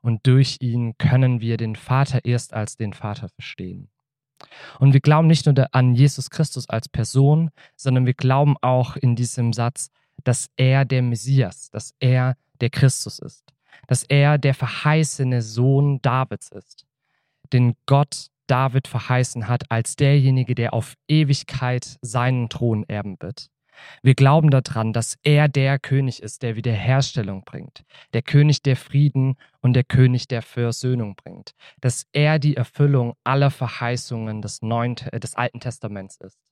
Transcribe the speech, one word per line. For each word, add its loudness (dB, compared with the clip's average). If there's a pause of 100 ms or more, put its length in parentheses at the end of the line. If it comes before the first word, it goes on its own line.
Und -2
durch 4
ihn -4
können 2
wir -2
den -4
Vater -2
erst -4
als -8
den -6
Vater -10
verstehen. -16 (920)
Und 6
wir 6
glauben 4
nicht 4
nur 4 (180)
an 4
Jesus 2
Christus -6
als -4
Person, 2 (240)
sondern 0
wir 0
glauben 2
auch 0
in 0
diesem -4
Satz, -6 (340)
dass -2
er 2
der -2
Messias, -2
dass -14
er 0 (240)
der -2
Christus 0
ist, -20 (340)
dass 0
er 4
der 2
verheißene 0
Sohn 2
Davids -2
ist, -20 (680)
den 2 (100)
Gott 0 (200)
David 0
verheißen -4
hat -4
als -4
derjenige, 2
der -2
auf -4 (120)
Ewigkeit 0
seinen -2
Thron -2
erben -8
wird. -14 (540)
Wir 4
glauben 4
daran, 0
dass -6
er 2
der 0
König -2
ist, -14
der -4
Wiederherstellung -2
bringt, -18 (280)
der -2
König, 4
der 0
Frieden 0 (240)
und 2
der 2
König, 2
der -6
Versöhnung -4
bringt, -20 (240)
dass -4
er 2
die 0
Erfüllung 0
aller 2
Verheißungen -6
des -12
Neuen -2
Te-, -14
äh, -6
des -12
Alten -6
Testaments -12
ist. -20 (140)